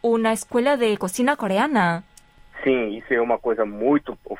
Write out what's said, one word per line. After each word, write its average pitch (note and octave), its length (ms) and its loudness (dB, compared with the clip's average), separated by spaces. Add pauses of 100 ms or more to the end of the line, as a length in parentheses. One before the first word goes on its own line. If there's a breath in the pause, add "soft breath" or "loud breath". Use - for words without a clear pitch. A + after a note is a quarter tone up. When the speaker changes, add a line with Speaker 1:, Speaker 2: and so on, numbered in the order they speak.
Speaker 1:
una A3+ 300 2
escuela B3 440 0
de A3+ 200 2
cocina B3 400 0
coreana? G3 640 0 (640)
Speaker 2:
Sim, A#2+ 320 0
isso A2+ 180 -4
é A#2 60 2
uma A#2 180 0
coisa A2+ 260 -2
muito A2+ 540 -2 (220)